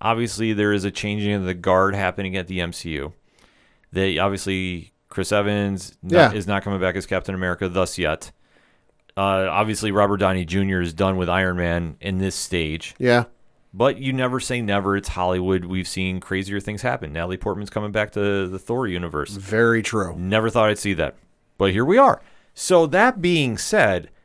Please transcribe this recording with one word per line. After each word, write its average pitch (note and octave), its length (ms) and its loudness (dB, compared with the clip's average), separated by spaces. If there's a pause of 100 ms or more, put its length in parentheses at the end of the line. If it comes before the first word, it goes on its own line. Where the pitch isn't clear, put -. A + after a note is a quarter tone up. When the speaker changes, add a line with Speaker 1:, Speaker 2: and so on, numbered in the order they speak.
Speaker 1:
obviously A2+ 520 0
there G#2 200 2
is G2 120 0
a G2+ 60 -2
changing G#2 440 -4
of G2 100 -2
the F#2 100 -2
guard F#2 400 2
happening F#2+ 420 -2
at F2+ 120 -6
the F#2 120 -4
M F2 120 -4
C - 180 -10
U. D2 220 -6 (800)
They F#2+ 260 0
obviously, F#2+ 760 -2 (160)
Chris - 220 -4
Evans G2+ 720 0
not, A#2+ 300 6
Speaker 2:
Yeah. - 40 -
Speaker 1:
is G2 120 -4
not G2 160 0
coming G2 160 -2
back F#2 160 0
as F#2 100 -6
Captain F#2+ 280 -2
America F#2 340 -2
thus F2+ 280 -2
yet. D#2+ 360 -4 (840)
Uh, F#2+ 320 2
obviously, G#2+ 440 0
Robert G2+ 240 4
Downey F#2 280 2
Junior F#2+ 360 0
is F2 120 -2
done F#2+ 240 2
with F2+ 120 0
Iron F2+ 300 2
Man E2+ 420 -2
in F#2+ 180 -4
this F#2+ 160 -2
stage. E2 640 -4
Speaker 2:
Yeah. A#2+ 260 2 (480)
Speaker 1:
But A2+ 260 0
you C3+ 140 -4
never B2+ 280 -2
say B2 200 -4
never. G2+ 360 2
It's G2 140 -4
Hollywood. F#2 560 0
We've F#2 200 -4
seen F#2 320 -4
crazier F#2+ 400 -6
things G2+ 240 -8
happen. B2 300 -4
Natalie E2+ 240 -6
Portman's G2+ 340 -6
coming G#2 220 -6
back G#2 200 -2
to G2+ 360 -2
the F#2 100 -8
Thor A#2+ 300 -4
universe. E2+ 420 -4
Speaker 2:
Very A2 520 2
true. G2 360 -2
Speaker 1:
Never G#2+ 320 2
thought A2 200 4
I'd G#2 80 0
see G2+ 160 0
that. D#2 200 -2 (420)
But G2 140 4
here G2+ 140 2
we F3 140 4
are. C4+ 220 6 (320)
So E3+ 360 4
that G3+ 340 4
being D#3 360 2
said, G2+ 520 2 (140)